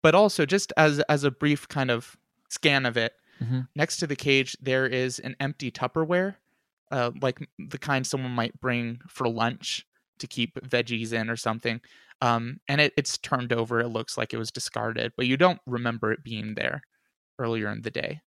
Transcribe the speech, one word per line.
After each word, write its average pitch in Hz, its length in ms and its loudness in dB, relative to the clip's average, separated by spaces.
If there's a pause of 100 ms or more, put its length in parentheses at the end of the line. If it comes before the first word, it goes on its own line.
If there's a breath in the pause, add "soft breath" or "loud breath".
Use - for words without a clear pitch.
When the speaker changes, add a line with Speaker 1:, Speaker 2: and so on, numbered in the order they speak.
Speaker 1:
But 160 140 8
also, 196 300 6
just - 320 0
as, 151 240 6
as 143 220 2
a 143 80 4
brief 147 360 0
kind 131 240 0
of - 260 -4 (320)
scan 139 360 2
of 120 120 0
it, 113 160 0 (280 loud breath)
Speaker 2:
Mm-hmm. 123 200 -2 (140)
Speaker 1:
next 147 220 0
to 170 100 -2
the 139 80 -2
cage, 135 460 2
there 131 240 0
is 127 340 -2
an 131 200 -8
empty 139 320 -6
Tupperware, 175 640 -2 (560)
uh, 120 280 0
like 131 200 -2 (180)
the 139 220 -12
kind 131 260 -2
someone 131 260 -4
might 120 300 -2
bring 120 460 -2
for 127 200 -2
lunch 113 580 -2 (340)
to - 80 -10
keep - 340 -2
veggies 117 500 -2
in 113 200 0
or 117 40 -2
something. 113 460 -2 (400 loud breath)
Um, 120 380 0 (100)
and 143 100 2
it, 147 160 4
it's - 220 0
turned 123 340 -2
over. 117 300 2
It 120 80 0
looks 113 300 -4
like 113 140 -4
it 113 40 -4
was 110 140 -4
discarded, 113 680 -4
but 127 80 0
you 127 100 2
don't 175 300 4
remember 117 480 -2
it - 100 -6
being 110 300 -8
there - 300 -4 (560)
earlier 113 300 -2
in 107 120 -6
the 113 100 -6
day. - 360 -6